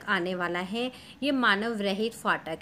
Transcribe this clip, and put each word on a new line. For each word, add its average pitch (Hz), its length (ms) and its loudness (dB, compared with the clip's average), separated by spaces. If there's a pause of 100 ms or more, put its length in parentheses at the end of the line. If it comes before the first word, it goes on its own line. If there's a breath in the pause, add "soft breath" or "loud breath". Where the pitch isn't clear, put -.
आने 185 280 2
वाला 175 240 -2
है, 226 320 -4 (320 loud breath)
ये 285 80 2
मानव 226 500 2
रहित 202 320 0
फाटक 160 480 -2